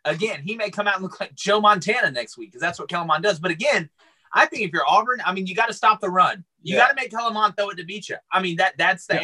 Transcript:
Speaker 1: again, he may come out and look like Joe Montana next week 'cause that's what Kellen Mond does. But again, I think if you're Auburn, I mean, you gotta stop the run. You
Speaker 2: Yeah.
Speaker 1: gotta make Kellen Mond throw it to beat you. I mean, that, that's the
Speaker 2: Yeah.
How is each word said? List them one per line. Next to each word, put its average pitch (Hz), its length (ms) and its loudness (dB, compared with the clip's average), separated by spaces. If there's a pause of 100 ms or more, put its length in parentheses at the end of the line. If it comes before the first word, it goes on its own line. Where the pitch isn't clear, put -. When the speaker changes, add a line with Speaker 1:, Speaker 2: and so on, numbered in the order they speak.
Speaker 1:
again, 165 360 -2
he 190 160 -6
may 208 140 -4
come 208 160 -4
out 202 80 2
and 190 80 -4
look - 180 -10
like 185 140 -10
Joe 202 260 2
Montana 208 520 4
next 120 260 -8
week - 140 -16
'cause 185 80 -16
that's 170 180 -4
what 147 100 -12
Kellen 175 200 -4
Mond 156 160 2
does. 196 160 2
But 175 100 -2
again, 185 400 0 (420)
I 294 140 4
think 262 160 -6
if 165 100 -6
you're 151 160 -2
Auburn, 220 380 4
I 190 80 0
mean, 190 120 -6
you 185 80 -8
gotta 170 200 0
stop 220 260 2
the 196 100 -2
run. 165 340 2 (180)
You 180 140 -2
Speaker 2:
Yeah. 226 60 6
Speaker 1:
gotta 269 120 4
make 269 160 -6
Kellen 226 240 -4
Mond 214 220 0
throw 202 140 -2
it 190 60 -10
to 175 80 -12
beat 196 240 -12
you. - 80 -10 (160)
I 185 80 2
mean, 175 180 -2
that, 185 200 0
that's 175 280 0
the 180 100 0
Speaker 2:
Yeah. 160 80 -2